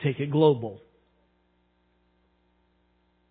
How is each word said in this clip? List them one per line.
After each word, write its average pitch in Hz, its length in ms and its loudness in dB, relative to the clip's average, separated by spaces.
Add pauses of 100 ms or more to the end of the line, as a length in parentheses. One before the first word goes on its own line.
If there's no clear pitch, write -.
Take 135 160 -2
it 147 120 -4
global. 135 500 2 (2500)